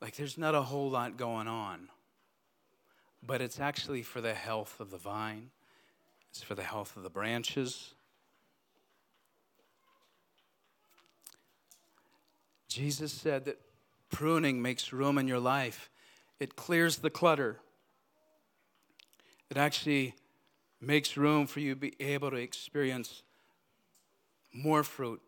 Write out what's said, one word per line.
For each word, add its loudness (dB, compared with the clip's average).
Like, -12
there's -8
not 2
a 6
whole -2
lot -2
going -4
on. -6
But -2
it's -6
actually -4
for -8
the 0
health -6
of -10
the -12
vine. -8
It's -14
for -8
the -6
health -8
of -14
the -10
branches. -4
Jesus -4
said -2
that -6
pruning 2
makes -2
room 4
in 2
your 2
life. 0
It -6
clears 4
the 0
clutter. 4
It -4
actually 2
makes 2
room 6
for -8
you -2
to -8
be -6
able -2
to -2
experience -4
more 4
fruit, -6